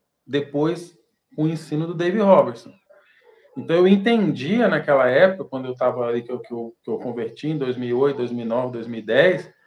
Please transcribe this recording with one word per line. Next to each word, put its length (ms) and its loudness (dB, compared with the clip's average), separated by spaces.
depois 720 -4
o 100 0
ensino 400 -4
do 80 -8
Dave 240 -2
Robertson. 540 4
Então, 200 -2
eu 100 6
entendia 800 2
naquela 420 2
época, 360 4
quando 220 -10
eu 100 -6
tava 300 -2
ali, 160 -2
que 100 -12
eu, 80 -8
que 120 -16
eu, 300 -10
que 80 -10
eu 80 -6
converti 500 -8
em 100 -4
dois 180 -4
mil 140 -8
e 40 -2
oito, 220 0
dois 160 -6
mil 140 -6
e 20 -6
nove, 240 -4
dois 140 -10
mil 140 -10
e 40 -14
dez, 480 2